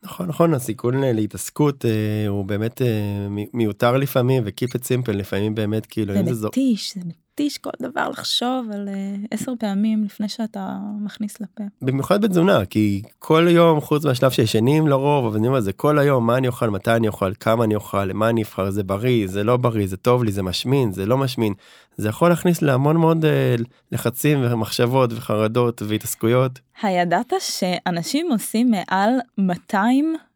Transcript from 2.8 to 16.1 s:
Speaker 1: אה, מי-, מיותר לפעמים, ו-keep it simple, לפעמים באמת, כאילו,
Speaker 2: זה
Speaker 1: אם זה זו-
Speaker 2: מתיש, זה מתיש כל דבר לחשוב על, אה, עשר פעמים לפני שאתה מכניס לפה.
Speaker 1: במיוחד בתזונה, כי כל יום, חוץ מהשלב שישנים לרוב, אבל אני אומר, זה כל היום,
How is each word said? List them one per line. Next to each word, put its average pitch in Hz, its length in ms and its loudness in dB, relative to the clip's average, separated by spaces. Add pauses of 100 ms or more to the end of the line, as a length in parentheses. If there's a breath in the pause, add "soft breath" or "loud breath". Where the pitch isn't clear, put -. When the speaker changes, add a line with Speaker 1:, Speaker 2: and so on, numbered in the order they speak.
Speaker 1:
אה, 127 40 2 (440)
מי-, 101 240 -6
מיותר 117 420 2
לפעמים, 131 500 0
ו-keep 120 320 -6
it 123 40 -6
simple, 123 300 -2
לפעמים 101 420 -2
באמת, 107 320 -2
כאילו, 98 280 -4
Speaker 2:
זה 101 60 2
Speaker 1:
אם - 60 0
זה 123 80 0
זו- 107 140 -4
Speaker 2:
מתיש, 247 460 -2
זה 190 120 -10
מתיש - 520 -8
כל - 120 -12 (120)
דבר 262 260 -4
לחשוב 247 640 -4
על, 202 160 -8
אה, 196 60 -8 (360)
עשר 220 280 -6
פעמים 214 460 0
לפני 208 240 -6
שאתה 196 500 -8 (220)
מכניס 208 400 -8
לפה. 196 240 -12 (180)
Speaker 1:
במיוחד 135 400 0
בתזונה, 185 420 4
כי 101 380 0 (160)
כל 160 320 4
יום, 170 300 6
חוץ 151 240 0
מהשלב 135 260 4
שישנים 127 580 4
לרוב, 139 380 2
אבל 107 120 -2
אני 110 100 2
אומר, 135 120 2
זה 98 120 -2
כל 147 260 2
היום, 139 280 4